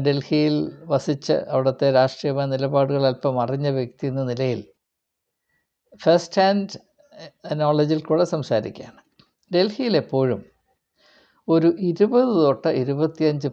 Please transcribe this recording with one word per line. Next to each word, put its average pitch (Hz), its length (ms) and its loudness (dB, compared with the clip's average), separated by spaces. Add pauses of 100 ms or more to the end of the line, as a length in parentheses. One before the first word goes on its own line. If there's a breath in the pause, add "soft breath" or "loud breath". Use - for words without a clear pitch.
ഡൽഹിയിൽ 151 540 2 (280)
വസിച്ച് 151 520 -2 (120)
അവിടുത്തെ 135 420 0
രാഷ്ട്രീയമായ 135 560 0
നിലപാടുകൾ 139 580 0
അല്പം 127 360 0
അറിഞ്ഞ 139 280 -2
വ്യക്തി 135 380 -4
എന്ന 135 180 -4
നിലയിൽ 123 360 -2 (1400)
ഫസ്റ്റ് 175 380 2
ഹാൻഡ് 196 360 0 (800)
നോളജിൽ 151 480 2
കൂടെ 156 240 0
സംസാരിക്കുകയാണ്. 120 720 -4 (520)
ഡൽഹിയിൽ 208 460 0
എപ്പോഴും 131 440 0 (1040 soft breath)
ഒരു 165 220 4 (100)
ഇരുപത് 220 560 2
തൊട്ട് 151 340 2 (100)
ഇരുപത്തിയഞ്ച് 147 720 -2